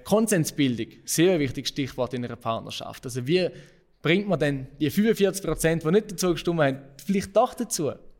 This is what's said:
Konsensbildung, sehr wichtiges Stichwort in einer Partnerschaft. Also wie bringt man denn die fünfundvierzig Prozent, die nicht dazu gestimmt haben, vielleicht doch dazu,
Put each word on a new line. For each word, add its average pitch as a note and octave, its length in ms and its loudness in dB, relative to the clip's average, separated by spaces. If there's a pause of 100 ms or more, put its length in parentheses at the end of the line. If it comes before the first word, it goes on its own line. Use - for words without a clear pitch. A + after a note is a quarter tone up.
Konsensbildung, D3+ 880 2 (160)
sehr F3 340 2
wichtiges C3+ 300 -4
Stichwort B2+ 460 -4
in A#2+ 100 -4
einer A#2 100 -8
Partnerschaft. A2+ 680 -8
Also B2 200 -8
wie E3+ 240 0 (540)
bringt F#3 240 2
man F3+ 120 0
denn C#3 280 0 (140)
die D3 100 0
fünfundvierzig G3 540 2
Prozent, D#3+ 400 0
die D#3 80 2
nicht G#3 180 2
dazu F3+ 220 0
gestimmt E3 280 0
haben, C3+ 200 2 (240)
vielleicht G3 320 -2
doch A#3+ 180 4
dazu, D#3+ 380 -4 (280)